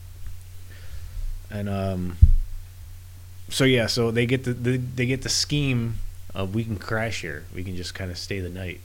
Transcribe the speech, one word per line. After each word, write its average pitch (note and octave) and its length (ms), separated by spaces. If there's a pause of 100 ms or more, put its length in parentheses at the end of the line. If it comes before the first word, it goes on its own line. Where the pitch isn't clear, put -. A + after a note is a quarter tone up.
(1500)
And, G#2 180
um, F#2+ 480 (1300)
so - 140
yeah, B2+ 220
so A#2 240
they A#2+ 160
get B2+ 180
the, B2 80
the, B2 260
they B2+ 280
get C3 160
the A#2 60
scheme B2 680 (360)
of, F#2+ 200
"We A2+ 100
can A2 140
crash A2 420
here. D#2 240 (100)
We F2+ 80
can F#2 140
just F2+ 180
kinda F2+ 220
stay G2 240
the F2+ 80
night. F2+ 360